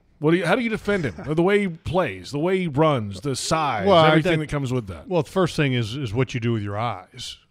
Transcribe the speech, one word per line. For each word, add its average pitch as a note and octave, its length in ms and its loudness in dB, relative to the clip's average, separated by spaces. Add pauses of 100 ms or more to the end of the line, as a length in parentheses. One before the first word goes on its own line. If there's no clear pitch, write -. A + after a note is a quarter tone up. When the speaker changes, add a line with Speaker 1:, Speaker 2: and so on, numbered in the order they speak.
(180)
Speaker 1:
What D3+ 120 2
do F3 60 4
you, F3+ 100 0
how F3 80 4
do B3 80 0
you A#3 80 -2
defend G3+ 340 -2
him? G#2 120 -4
Speaker 2:
<laughs> D3+ 180 -6
Speaker 1:
The E3+ 80 2
way G3+ 200 4
he G3+ 60 0
plays, C#3+ 640 -4
the C#3 80 -6
way F3+ 180 0
he F3+ 120 0
runs, B2+ 540 0
the C3+ 120 -4
size, D#3 540 -2
Speaker 2:
Well, F3+ 100 8
I D#3 80 8
Speaker 1:
everything D#3+ 320 4
Speaker 2:
think D3+ 120 -6
Speaker 1:
that D3+ 40 -8
comes C3+ 180 -4
with B2 140 -4
that. D#2+ 220 -14
Speaker 2:
Well, E3+ 160 0
the - 60 -20
first F#3 260 0
thing C#3+ 160 2
is, A#2+ 240 -2
is A#2+ 180 -6
what B2+ 180 0
you B2+ 60 -4
do A#2 140 -2
with A2 100 -2
your G2+ 160 -6
eyes. A2+ 600 -8 (120)